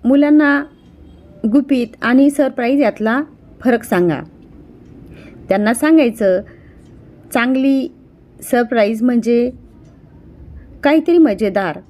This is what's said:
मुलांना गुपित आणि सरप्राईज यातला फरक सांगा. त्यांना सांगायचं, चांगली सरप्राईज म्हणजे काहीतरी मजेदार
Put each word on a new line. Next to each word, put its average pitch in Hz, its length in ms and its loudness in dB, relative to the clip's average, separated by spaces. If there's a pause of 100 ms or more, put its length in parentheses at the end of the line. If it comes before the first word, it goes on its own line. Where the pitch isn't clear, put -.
मुलांना 285 580 2 (880)
गुपित 262 360 0 (140)
आणि 262 280 4
सरप्राईज 269 520 -2
यातला 226 420 -2 (360)
फरक 233 240 0
सांगा. 175 360 -2 (1300)
त्यांना 208 240 0
सांगायचं, 233 680 0 (920)
चांगली 262 540 0 (540)
सरप्राईज 226 600 0
म्हणजे 240 480 0 (1300)
काहीतरी 320 340 2
मजेदार 196 600 0 (100)